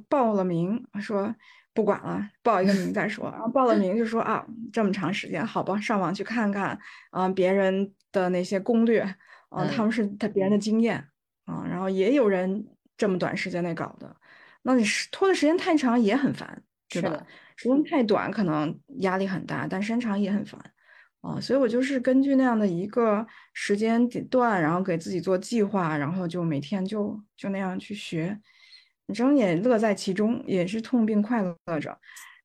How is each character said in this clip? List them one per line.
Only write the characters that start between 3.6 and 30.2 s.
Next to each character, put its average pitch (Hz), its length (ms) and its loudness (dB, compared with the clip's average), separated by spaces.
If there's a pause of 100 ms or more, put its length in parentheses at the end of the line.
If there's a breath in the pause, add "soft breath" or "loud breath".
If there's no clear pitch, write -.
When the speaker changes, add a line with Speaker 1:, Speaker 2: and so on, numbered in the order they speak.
Speaker 1:
了 220 120 6
名 190 180 2
就 233 80 2
说 226 180 -2
：“啊， - 220 -2 (300)
这 226 100 2
么 196 80 2
长 190 220 -2
时 - 160 -6
间， 185 160 -4
好 196 160 -4
吧， 196 180 -2
上 208 200 0
网 175 120 0
去 196 120 -4
看 220 280 -2
看， 196 260 -4 (340 loud breath)
啊， 185 180 0
别 190 240 2
人 196 400 2 (180)
的 180 180 0
那 180 140 0
些 190 160 -2
攻 226 240 2
略， 226 180 4 (480 soft breath)
啊， - 140 -4
Speaker 2:
嗯。 - 60 0
Speaker 1:
他 226 140 -2
们 214 80 2
是， 220 160 0 (120)
他 233 80 -2
别 208 160 -2
人 190 80 2
的 208 60 4
经 214 240 2
验。” 226 220 0 (420)
啊， 165 240 -8
然 170 100 -4
后 190 80 -4
也 190 280 2
有 254 120 4
人 190 380 0 (320)
这 220 100 0
么 185 120 0
短 175 180 -2
时 185 120 -6
间 175 140 -4
内 165 120 -4
搞 - 240 -8
的。 - 160 -20 (480 soft breath)
那 254 120 2
你 240 80 6
时， - 280 -2
拖 - 160 2
的 370 80 4
时 - 100 -2
间 311 100 4
太 330 220 2
长 247 220 2
也 214 160 4
很 277 180 2
烦， - 300 -14 (260)
对 185 120 -4
吧？ - 80 0
Speaker 2:
是 - 60 -4
的。 - 100 -10 (300 loud breath)
Speaker 1:
时 - 140 -2
间 285 140 4
太 285 200 2
短 156 280 2
可 208 120 0
能 151 320 0 (260)
压 185 160 0
力 196 100 0
很 190 180 -4
大， 151 220 -6
但 190 140 -6
时 208 80 -6
间 233 100 -2
长 208 200 -2
也 196 120 0
很 202 140 -2
烦。 - 140 -16 (600 soft breath)
啊， - 200 -6
所 - 140 0
以 277 40 4
我 262 80 4
就 226 140 0
是 269 180 -2
根 262 240 2
据 277 120 2
那 262 80 4
样 240 140 2
的 208 80 2
一 180 220 0
个 220 380 0 (280 loud breath)
时 - 240 -2
间 226 320 2
点 - 200 -6
段， 240 320 4
然 156 120 2
后 180 80 0
给 185 160 0
自 196 140 -8
己 185 100 -2
做 185 160 0
计 214 240 -2
划， 190 360 0
然 143 140 -2
后 185 160 -2
就 175 160 -4
每 156 160 0
天 185 260 -4
就， 214 340 -4 (160)
就 - 140 -8
那 196 100 -4
样 190 180 -4
去 190 160 -10
学。 190 460 -6 (680 soft breath)
反 202 80 -6
正 262 200 4
也 196 200 4
乐 220 240 4
在 214 160 2
其 190 180 -2
中， 214 320 0